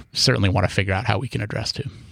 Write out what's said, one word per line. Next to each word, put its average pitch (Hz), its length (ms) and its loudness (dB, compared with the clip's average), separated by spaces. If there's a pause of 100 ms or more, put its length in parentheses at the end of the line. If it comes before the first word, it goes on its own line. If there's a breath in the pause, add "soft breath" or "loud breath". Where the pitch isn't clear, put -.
(140)
certainly 107 360 4
wanna 92 180 4
figure 98 260 0
out 101 120 -2
how 104 140 2
we 131 80 -4
can - 140 -6
address 110 300 -4
too. - 160 -8 (240 loud breath)